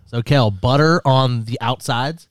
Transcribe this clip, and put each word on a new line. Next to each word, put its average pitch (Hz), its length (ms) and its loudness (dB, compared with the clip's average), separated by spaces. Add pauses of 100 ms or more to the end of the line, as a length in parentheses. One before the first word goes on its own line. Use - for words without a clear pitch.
So, 117 160 -6
Kel, 127 300 2
butter 139 540 2
on 131 400 2
the 117 140 -8
outsides. 127 720 -6